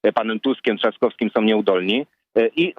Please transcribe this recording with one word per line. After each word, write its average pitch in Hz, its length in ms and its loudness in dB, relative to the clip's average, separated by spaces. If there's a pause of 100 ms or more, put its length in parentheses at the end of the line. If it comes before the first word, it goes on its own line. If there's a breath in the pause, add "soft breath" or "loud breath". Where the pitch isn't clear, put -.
e, 110 100 2
panem 110 280 -2
Tuskiem, 120 380 -2
Trzaskowskim 113 520 -2
są 113 120 0
nieudolni. 104 640 0 (300)
E, 113 120 4
i 170 300 -2